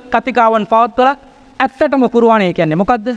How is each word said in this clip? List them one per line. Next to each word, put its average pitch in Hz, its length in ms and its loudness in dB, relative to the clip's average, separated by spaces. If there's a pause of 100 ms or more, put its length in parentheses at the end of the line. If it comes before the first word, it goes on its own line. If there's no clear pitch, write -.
(120)
කතිකාවන් 226 540 0
පවත්වලා 240 500 0 (440)
ඇත්තටම 262 440 -2 (100)
කුර්ආනය 220 400 2
කියන්නේ 160 280 -2
මොකද්ද? 214 240 -2 (100)